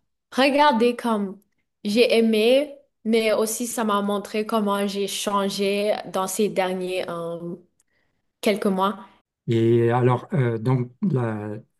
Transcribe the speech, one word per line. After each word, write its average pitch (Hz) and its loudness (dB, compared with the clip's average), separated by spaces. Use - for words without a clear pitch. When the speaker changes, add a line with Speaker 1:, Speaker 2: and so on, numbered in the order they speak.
Speaker 1:
regardez 254 4
comme 208 -4
j'ai 220 4
aimé, 226 2
mais 220 2
aussi 220 -2
ça 233 -6
m'a 202 0
montré 202 -4
comment 202 0
j'ai 196 -4
changé 202 -2
dans 190 -2
ces 202 0
derniers, 185 -4
euh, 170 -8
quelques 208 0
mois. 190 -2
Speaker 2:
Et 117 4
alors, 123 2
euh, 120 0
donc, 123 0
la, 110 -2